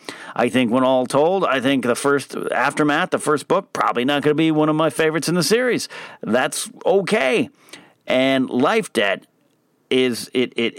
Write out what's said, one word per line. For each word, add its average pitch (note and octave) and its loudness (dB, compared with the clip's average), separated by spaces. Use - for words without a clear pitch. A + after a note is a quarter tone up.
I A#2+ 2
think A#2+ 2
when B2+ 2
all B2+ 2
told, E3+ 2
I C3 0
think B2+ 0
the A#2+ 2
first C#3 -2
Aftermath, D3 0
the C#3 0
first D3 -2
book, F#3+ -2
probably A2 0
not C#3+ 0
gonna D3 2
be D#3+ 2
one D3+ 2
of D#3 0
my D#3 0
favorites D#3+ -2
in E3 0
the F3+ 2
series. A3+ 0
That's - -2
okay. G3 0
And C3 0
Life E3+ 0
Debt G2+ 0
is, B2+ 0
it, B2 0
it, A#2 -2